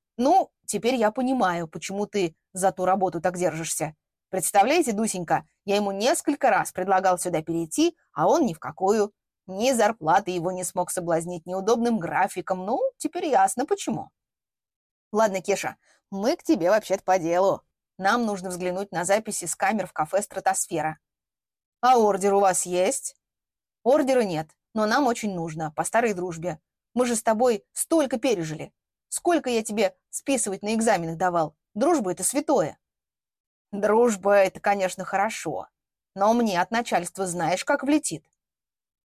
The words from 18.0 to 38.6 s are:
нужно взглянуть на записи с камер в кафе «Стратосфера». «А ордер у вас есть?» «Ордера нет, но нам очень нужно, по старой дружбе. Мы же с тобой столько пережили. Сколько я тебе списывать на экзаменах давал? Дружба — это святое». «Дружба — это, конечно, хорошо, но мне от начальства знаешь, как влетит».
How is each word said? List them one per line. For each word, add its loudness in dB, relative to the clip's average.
нужно -6
взглянуть -6
на -4
записи -2
с -6
камер -2
в -20
кафе -2
«Стратосфера». -4
«А 6
ордер 4
у 6
вас 4
есть?» -2
«Ордера 4
нет, -4
но 0
нам 2
очень -2
нужно, -8
по -4
старой 0
дружбе. -6
Мы 2
же -2
с -6
тобой 2
столько 0
пережили. -2
Сколько 0
я 0
тебе -2
списывать -4
на -2
экзаменах 0
давал? 0
Дружба — 0
это -6
святое». 0
«Дружба — 2
это, 2
конечно, -2
хорошо, -4
но 2
мне 2
от -2
начальства -2
знаешь, -2
как 0
влетит». 0